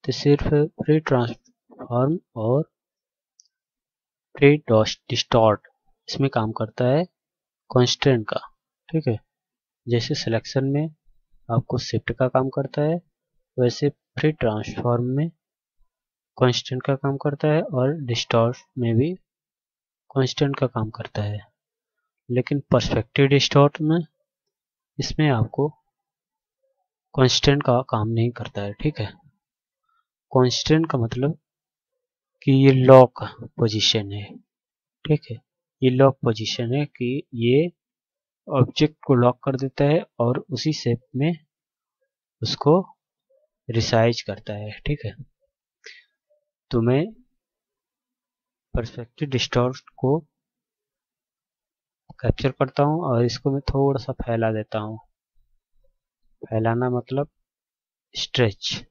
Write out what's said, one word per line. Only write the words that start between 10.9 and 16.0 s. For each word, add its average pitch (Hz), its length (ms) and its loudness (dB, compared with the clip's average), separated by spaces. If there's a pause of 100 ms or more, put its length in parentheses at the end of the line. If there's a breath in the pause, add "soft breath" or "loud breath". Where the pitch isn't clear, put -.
आपको 117 300 -2
shift - 340 -6
का 127 160 0
काम 131 220 -2
करता 139 300 -6
है, 160 180 0 (580)
वैसे 127 320 0
फ्री - 440 -4
ट्रांसफॉर्म 120 800 -4
में 147 180 -2 (1080)